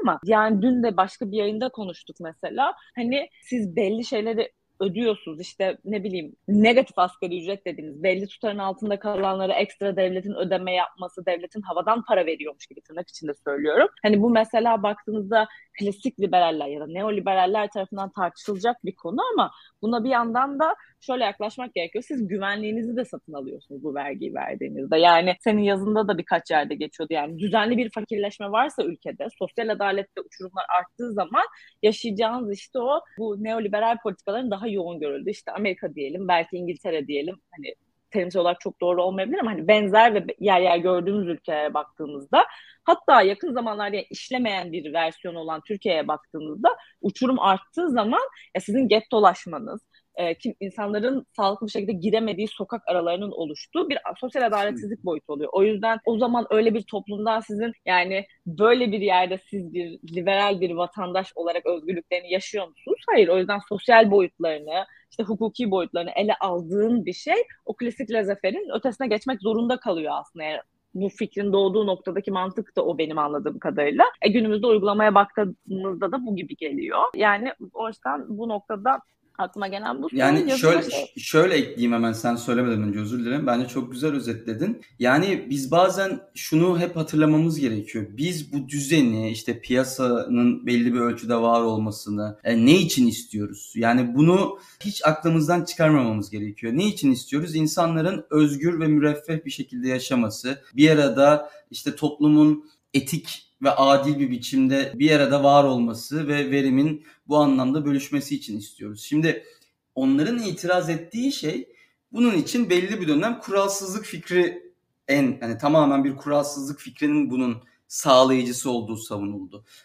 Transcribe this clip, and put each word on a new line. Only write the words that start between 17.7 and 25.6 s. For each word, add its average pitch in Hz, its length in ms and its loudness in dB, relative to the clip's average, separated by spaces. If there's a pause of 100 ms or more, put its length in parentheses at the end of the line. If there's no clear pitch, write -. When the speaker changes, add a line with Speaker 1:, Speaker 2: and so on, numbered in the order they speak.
Speaker 1:
tarafından 196 420 -8
tartışılacak 202 720 -4
bir - 100 -8
konu 185 240 -8 (140)
ama 262 180 0 (320)
buna 226 220 -2
bir 262 60 -2
yandan 247 480 0
da 320 160 2 (260)
şöyle 254 240 -4
yaklaşmak 214 500 -8
gerekiyor. 180 340 -6
Siz 247 200 -4
güvenliğinizi 214 680 -4
de 247 80 -4
satın - 280 -14
alıyorsunuz 139 500 -14
bu 147 120 -8
vergiyi 139 400 -8
verdiğinizde. 139 640 -4
Yani 175 420 6
senin 208 220 2